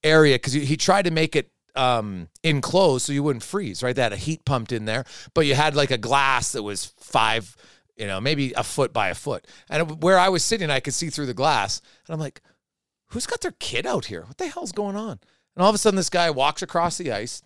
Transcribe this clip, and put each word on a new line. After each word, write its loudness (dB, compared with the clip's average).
area, 6
'cause -4
he, 0
he 0
tried 2
to 0
make 0
it, 0
um, 0
enclosed 2
so -4
you 0
wouldn't -2
freeze, -6
right? 0
They 0
had 2
a -8
heat -6
pumped -2
in -4
there, -2
but 4
you 4
had, 2
like, 2
a 0
glass 2
that -6
was -8
five, 0
you -8
know, -4
maybe -2
a -2
foot -2
by 0
a -4
foot. -8
And -4
where 6
I 6
was 0
sitting, -2
I 0
could -6
see -4
through -6
the -6
glass. 0
And -10
I'm -6
like, -10
"Who's -8
got -6
their -4
kid -6
out -2
here? -10
What -20
the -6
hell's -10
going -6
on?" -10
And 0
all 6
of 4
a 0
sudden, 2
this 0
guy 2
walks 0
across -2
the -4
ice. -8